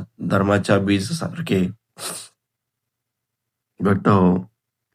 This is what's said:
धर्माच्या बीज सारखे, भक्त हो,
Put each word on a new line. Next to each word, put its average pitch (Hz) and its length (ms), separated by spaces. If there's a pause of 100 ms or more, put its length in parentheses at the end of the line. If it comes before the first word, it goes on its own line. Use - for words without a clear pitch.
(280)
धर्माच्या 101 500
बीज 98 340
सारखे, 90 560 (2000)
भक्त 101 280
हो, 92 420 (440)